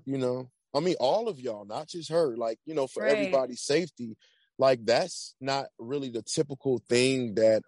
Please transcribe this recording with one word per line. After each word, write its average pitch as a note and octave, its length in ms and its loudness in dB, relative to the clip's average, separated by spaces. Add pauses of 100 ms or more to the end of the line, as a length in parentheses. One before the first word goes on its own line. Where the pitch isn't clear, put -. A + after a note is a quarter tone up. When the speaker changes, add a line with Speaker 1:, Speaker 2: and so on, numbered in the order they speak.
Speaker 1:
You C3+ 120 -4
know? B2+ 340 -4 (220)
I C#3 60 0
mean, F3 200 0
all F#3+ 280 2
of D3 120 -8
y'all, G#2+ 260 -8
not B2 220 -10
just D#3 220 -12
her, D#3 260 2
like, A2+ 300 -4
you D#3+ 80 -8
know, C#3 140 0
for - 140 -6
Speaker 2:
Right. - 20 0
Speaker 1:
everybody's F3+ 580 0
safety. C#3 540 -2 (420)
Like, C3 280 4
that's D3+ 540 0
not C3+ 280 -4 (100)
really C3 320 -6
the A2+ 120 -6
typical C#3 560 -2
thing B2 580 2
that, A2 320 6